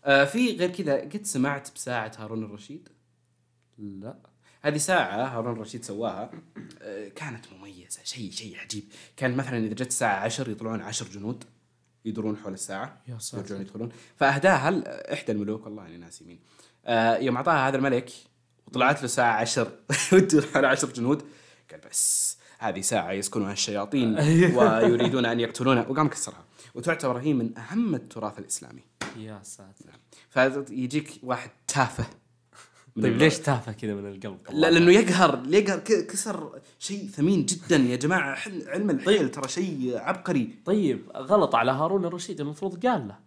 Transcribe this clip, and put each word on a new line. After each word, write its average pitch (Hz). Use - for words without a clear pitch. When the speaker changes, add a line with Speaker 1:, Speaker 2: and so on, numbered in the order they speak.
Speaker 1:
آه، 139
في 226
غير 180
كذا 151
قد 208
سمعت 139
بساعة 113
هارون 110
الرشيد؟ 104
Speaker 2:
لا. 101
Speaker 1:
هذه 151
ساعة 131
هارون 120
الرشيد 110
سواها، 104
آه، 101
كانت 117
مميزة، 92
شيء، 113
شيء 107
عجيب. -
كان 127
مثلًا 127
إذا 110
جت 123
الساعة 101
عشر 117
يطلعون 110
عشر 110
جنود 101
يدورون 107
حول 101
الساعة. 98
Speaker 2:
يا 117
ساتر. 107
Speaker 1:
يرجعون 98
يدخلون. 107
فأهداها 143
ال-، 185
إحدى -
الملوك، 107
والله 104
إني 85
ناسي 85
مين. 85
آه، 113
يوم 123
أعطاها 143
هذا 135
الملك 127
وطلعت 135
له 127
ساعة 117
عشر 117
<laughs> -
وتدور 180
حول 139
عشر 135
جنود، 123
قال: 78
بس -
هذه 98
ساعة 95
يسكنها 101
الشياطين 104
Speaker 2:
<laughs> -
أيوه. 151
Speaker 1:
ويريدون 120
أن 117
يقتلونا، 123
وقام 143
كسرها. -
وتعتبر 135
هي 147
من 117
أهم 190
التراث 107
الإسلامي. -
Speaker 2:
يا 110
ساتر. -
Speaker 1:
نعم. -
فيجيك 131
واحد 127
تافه -
من 113
Speaker 2:
طيب، 123
Speaker 1:
الله. 127
Speaker 2:
ليش 156
تافه 120
كذا 104
من 101
القلب؟ 98
Speaker 1:
لا، 156
لأنه 170
يقهر، 180
يقهر، 190
ك-، -
كسر 170
شيء 202
ثمين 190
جدًا -
يا 123
جماعة. 147
حل-، 185
علم 190
الحيل 175
Speaker 2:
طيب. 135
Speaker 1:
ترى 135
شيء 139
عبقري. 139
Speaker 2:
طيب، 170
غلط 147
على 117
هارون 170
الرشيد، 170
المفروض 175
قال 175
له 98